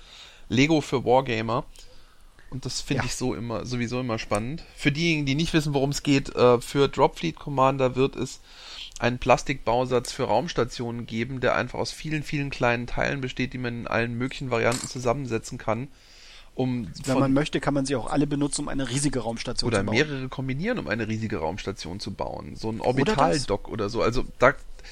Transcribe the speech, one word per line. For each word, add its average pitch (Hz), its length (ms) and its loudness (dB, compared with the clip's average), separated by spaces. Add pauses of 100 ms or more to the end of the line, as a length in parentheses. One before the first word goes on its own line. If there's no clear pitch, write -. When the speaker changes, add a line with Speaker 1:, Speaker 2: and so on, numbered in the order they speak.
(480)
Speaker 1:
Lego 147 320 6
für 135 240 -2
Wargamer. 120 600 2 (840)
Und 131 140 -8
das - 160 -6
finde 127 220 0
Speaker 2:
Ja. 120 40 0
Speaker 1:
ich 120 80 -2
so 127 200 -2
immer, 113 320 -6
sowieso 120 340 -2
immer 120 180 -2
spannend. 110 460 -4 (120)
Für - 160 2
diejenigen, 151 340 2
die 135 100 2
nicht 160 160 0
wissen, 151 220 2
worum 139 160 4
es - 120 -4
geht, 135 320 2
äh, 120 260 8
für 139 280 2
Dropfleet 160 480 0
Commander 135 600 2
wird 135 200 2
es - 240 -6 (580)
einen 123 200 0
Plastikbausatz 123 920 2
für 131 120 -2
Raumstationen 117 840 -2
geben, 120 340 -4
der 123 140 2
einfach 127 240 -2
aus 117 140 -2
vielen, 151 300 -4
vielen 143 280 -4
kleinen 120 360 0
Teilen 135 340 -2
besteht, 127 340 -4
die 127 40 -6
man 120 220 -4
in 107 60 -8
allen 117 320 0
möglichen 131 320 -4
Varianten 117 380 2
zusammensetzen 123 720 -2
kann. 117 300 -4 (680)
Um 123 340 -2 (160)
Speaker 2:
Wenn 135 100 0
Speaker 1:
von 135 60 4
Speaker 2:
man 135 120 4
möchte, 143 280 2
kann 143 120 0
man 139 140 0
sie 139 100 0
auch - 140 -4
alle 151 160 2
benutzen, 143 360 -2
um 147 60 -6
eine 139 220 -2
riesige 139 300 0
Raumstation 117 480 -2
Speaker 1:
oder 110 100 4
Speaker 2:
zu 98 80 2
bauen. 101 80 0
Speaker 1:
mehrere 135 340 0
kombinieren, 135 520 -2
um - 80 -6
eine 110 200 0
riesige 110 300 -2
Raumstation 87 640 -6
zu - 120 -8
bauen. - 440 -8
So 110 140 -4
ein 110 100 -4
Speaker 2:
Oder 131 240 4
das. 214 140 2
Speaker 1:
Orbitaldock 147 500 2
oder 104 200 -2
so. 110 140 -2
Also 117 220 2 (160)
da, 135 140 8 (360)